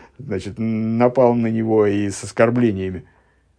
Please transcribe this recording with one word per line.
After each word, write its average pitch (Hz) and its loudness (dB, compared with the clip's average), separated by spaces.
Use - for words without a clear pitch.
значит, 101 -8
напал 113 2
на 117 0
него 110 2
и 101 0
с 92 -10
оскорблениями, 104 0